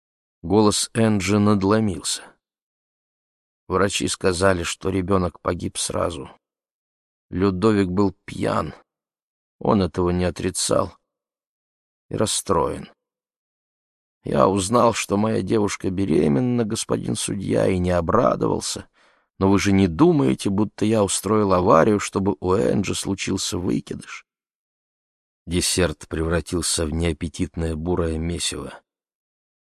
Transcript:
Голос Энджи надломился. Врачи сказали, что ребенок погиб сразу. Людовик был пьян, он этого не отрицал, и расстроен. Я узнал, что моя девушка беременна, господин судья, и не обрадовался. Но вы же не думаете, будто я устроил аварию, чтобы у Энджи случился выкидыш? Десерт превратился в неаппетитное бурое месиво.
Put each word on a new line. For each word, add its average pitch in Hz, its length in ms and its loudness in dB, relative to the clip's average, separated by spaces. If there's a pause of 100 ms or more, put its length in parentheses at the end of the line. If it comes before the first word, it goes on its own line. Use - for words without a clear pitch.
(420)
Голос 101 520 2
Энджи 104 460 2
надломился. 104 840 0 (1400)
Врачи 92 400 0
сказали, 92 560 0
что - 260 -6
ребенок 92 500 0
погиб 90 380 -6
сразу. 87 520 -4 (1000)
Людовик 98 600 2
был 95 260 0 (100)
пьян, 101 480 -4 (880)
он 107 220 2
этого 90 280 0
не 90 160 0
отрицал, - 720 -2 (1120)
и 104 60 -10
расстроен. 85 720 -2 (1400)
Я - 220 2
узнал, 101 460 2
что - 240 -2
моя 107 260 0
девушка 104 480 -2
беременна, 123 760 0
господин 113 500 -4
судья, 107 520 -2
и 95 100 2
не 90 140 0
обрадовался. 90 960 0 (480)
Но 95 140 4
вы 98 80 4
же 101 120 2
не 95 160 6
думаете, 135 640 2
будто 101 340 -2
я 107 200 2
устроил 101 500 0
аварию, 104 460 4
чтобы 98 400 -2
у 92 160 0
Энджи 104 400 0
случился 95 640 -4
выкидыш? - 680 -6 (1200)
Десерт 85 640 0
превратился 80 800 -2
в 76 40 -4
неаппетитное 82 840 -4
бурое 82 420 -2
месиво. - 640 -6 (800)